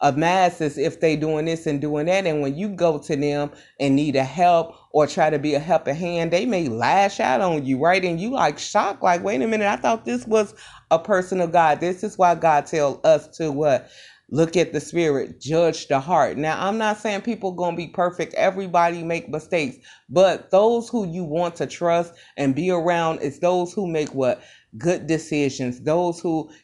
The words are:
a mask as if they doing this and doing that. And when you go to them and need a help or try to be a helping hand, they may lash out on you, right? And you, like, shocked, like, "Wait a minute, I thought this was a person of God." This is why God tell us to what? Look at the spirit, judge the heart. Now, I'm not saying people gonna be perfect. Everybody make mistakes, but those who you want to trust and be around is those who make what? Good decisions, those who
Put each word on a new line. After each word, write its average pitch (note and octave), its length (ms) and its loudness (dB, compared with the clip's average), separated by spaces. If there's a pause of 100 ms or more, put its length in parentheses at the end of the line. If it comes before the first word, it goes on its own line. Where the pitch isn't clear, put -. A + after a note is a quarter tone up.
a C#3+ 120 2
mask E3+ 500 2
as D3 160 -4
if D3+ 220 -2
they D#3 160 2
doing D#3 300 -2
this E3 200 -4
and C#3+ 140 -2
doing D3 260 -4
that. F#3+ 200 0
And D3+ 160 -2
when C#3 140 -2
you G#3 140 -6
go E3+ 300 0
to D3+ 160 -6
them D3 340 -2 (300)
and C#3 160 4
need C#3+ 200 0
a C3 80 2
help E3 520 2 (160)
or D3+ 160 4
try D#3 220 0
to D3+ 100 0
be D3 140 0
a C#3 60 2
helping D#3 360 0
hand, E3+ 360 -4
they F#3+ 140 0
may F3+ 220 0
lash D3 520 2
out A3 220 2
on D#3 240 0
you, C3 140 0
right? F#3 240 2
And E3+ 160 -2
you, A3 100 -6
like, F3 300 0
shocked, D4+ 420 -2
like, F3+ 220 2
"Wait A3+ 180 -2
a A3+ 60 0
minute, G#3+ 200 0
I G#3 80 0
thought A3+ 300 -2
this B3 200 -6
was G#3+ 280 0 (360)
a E3 100 6
person F#3 420 0
of E3 100 -2
God." D#3 280 4
This F#3 240 -4
is - 140 -6
why F3 180 4
God D#3 300 2
tell C#3+ 380 0
us D3+ 340 4
to D#3 140 -2
what? C#3 380 0 (400)
Look D#3+ 260 2
at E3 160 2
the D3+ 80 -2
spirit, C3 600 -2
judge D#3+ 480 0
the C#3 120 2
heart. C#3+ 360 2
Now, D#3 300 -2
I'm G#3+ 120 -2
not G#3+ 200 -2
saying G3+ 240 -4
people G3 300 -6
gonna F3 240 -4
be - 120 -8
perfect. F3 460 -4
Everybody F3 680 0
make E3 240 -6
mistakes, D#3 500 -4 (320)
but F3 400 0
those A3+ 380 2
who A3 180 -4
you F3 180 -8
want E3 320 -4
to D3 100 -4
trust E3+ 480 -2 (220)
and C3+ 180 0
be E3+ 160 -2
around E3+ 500 0
is C#3 200 -6
those F3 320 0
who G3+ 140 -4
make D#3 280 -4
what? B2+ 280 -2 (360)
Good D#3 280 -2
decisions, C#3+ 760 -2
those E3+ 400 -2
who D#3+ 300 -4 (140)